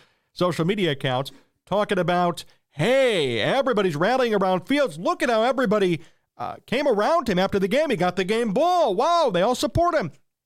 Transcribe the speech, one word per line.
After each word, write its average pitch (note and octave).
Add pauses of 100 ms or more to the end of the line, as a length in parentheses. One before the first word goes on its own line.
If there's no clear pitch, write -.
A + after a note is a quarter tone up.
(340)
social F3
media F#3
accounts, C3+ (360)
talking G3
about, F3 (260)
"Hey, G3
everybody's G3+
rallying A#3
around F#3
Fields. C4
Look D4+
at C#4+
how A3
everybody, G#3+ (340)
uh, - (100)
came C#4+
around A#3+
him F3+
after G3
the G3
game. C#4+
He G#3+
got F3+
the G3
game A3
ball. D#4
Wow, D#4
they F3
all A#3+
support E4
him." A3 (340)